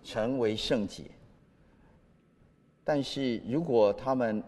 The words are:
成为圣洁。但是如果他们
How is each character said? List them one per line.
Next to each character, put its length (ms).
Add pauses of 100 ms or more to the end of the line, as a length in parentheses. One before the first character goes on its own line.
成 340
为 180
圣 320
洁。 160 (1800)
但 180
是 460
如 160
果 300
他 200
们 340